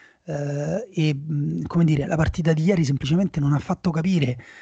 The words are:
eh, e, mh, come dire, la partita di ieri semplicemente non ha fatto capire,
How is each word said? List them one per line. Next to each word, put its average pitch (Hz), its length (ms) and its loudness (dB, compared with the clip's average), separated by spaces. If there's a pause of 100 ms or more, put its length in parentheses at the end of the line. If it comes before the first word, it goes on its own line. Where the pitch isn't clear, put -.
(280)
eh, 147 640 -4
e, 156 220 0
mh, 156 540 -4
come 170 160 2
dire, 151 240 2
la - 80 -2
partita 160 360 0
di 156 120 0
ieri 175 200 2
semplicemente 143 560 0
non 143 140 2
ha 143 60 2
fatto - 320 -2
capire, 151 520 0 (180)